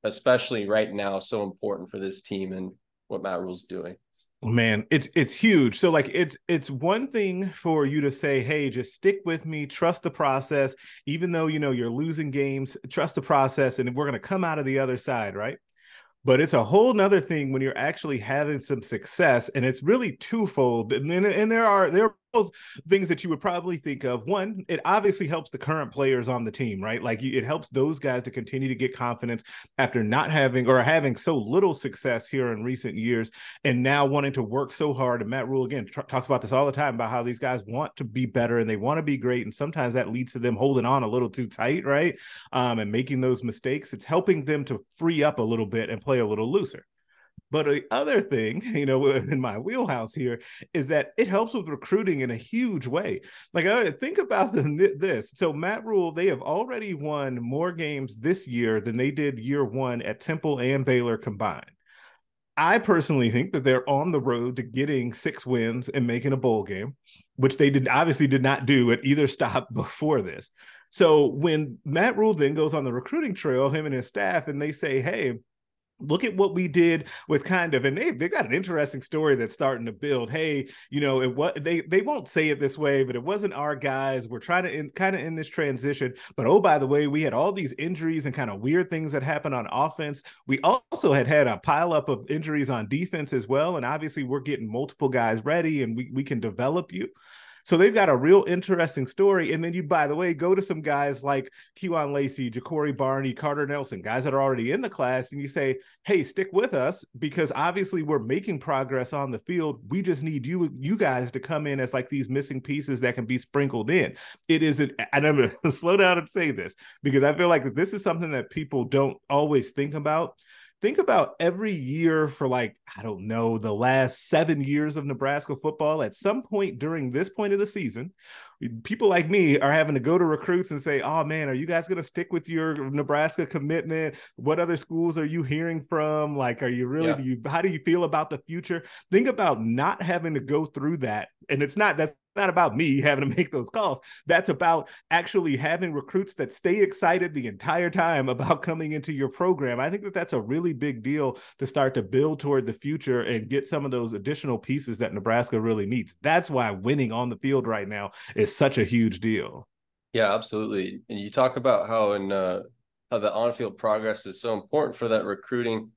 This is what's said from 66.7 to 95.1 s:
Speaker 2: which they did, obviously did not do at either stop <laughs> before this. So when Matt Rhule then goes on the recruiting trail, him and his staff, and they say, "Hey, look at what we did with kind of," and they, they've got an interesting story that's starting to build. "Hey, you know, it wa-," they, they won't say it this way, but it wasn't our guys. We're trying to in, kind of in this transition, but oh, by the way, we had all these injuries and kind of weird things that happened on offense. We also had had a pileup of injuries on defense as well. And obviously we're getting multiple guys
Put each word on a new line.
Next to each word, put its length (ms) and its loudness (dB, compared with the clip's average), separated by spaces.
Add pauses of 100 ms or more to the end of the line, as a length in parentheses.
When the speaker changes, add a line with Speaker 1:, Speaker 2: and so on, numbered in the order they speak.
Speaker 2:
which 200 2
they 120 6
did, 180 2
obviously 400 4
did 160 4
not 220 2
do 260 6
at 140 0
either 220 4
stop 420 -2
<laughs> 40 -14
before 480 0
this. 300 -10 (380)
So 380 6
when 580 0
Matt 320 2
Rhule 160 4
then 220 2
goes 180 0
on 100 0
the 100 -2
recruiting 400 -4
trail, 360 2
him 160 -2
and 100 -2
his 120 -4
staff, 400 -2
and 140 -4
they 100 -4
say, 300 -2
"Hey, 320 -2 (680)
look 220 0
at 120 -2
what 200 2
we 120 0
did 400 2 (200)
with 160 2
kind 320 0
of," 100 2
and 100 0
they, 140 -2
they've 220 -4
got 160 0
an 60 -6
interesting 500 -2
story 320 2
that's 180 -2
starting 320 -2
to 60 -6
build. 400 -2
"Hey, 360 -2 (220)
you 100 -4
know, 220 2
it 140 0
wa-," 200 0
they, 260 -2
they 200 2
won't 260 -4
say 220 0
it 100 0
this 160 -2
way, 280 2
but 120 -6
it 80 -6
wasn't 300 -4
our 220 -4
guys. 520 -2
We're 120 -10
trying 240 0
to 120 -4
in, 140 -6
kind 260 0
of 60 -4
in 140 -6
this 120 -6
transition, 680 -2 (200)
but 120 0
oh, 120 10
by 200 6
the 80 0
way, 180 4
we 160 0
had 140 0
all 160 2
these 220 -4
injuries 520 -4
and 80 -4
kind 160 -4
of 100 -8
weird 300 0
things 220 -4
that 100 -2
happened 320 -2
on 180 -4
offense. 520 -4 (240)
We 140 0
also 520 2
had 140 4
had 180 6
a 180 0
pileup 440 2
of 240 -2
injuries 400 -2
on 160 -2
defense 440 -4
as 160 -2
well. 300 0
And 80 -4
obviously 380 -4
we're 160 -4
getting 320 -6
multiple 380 -2
guys 360 2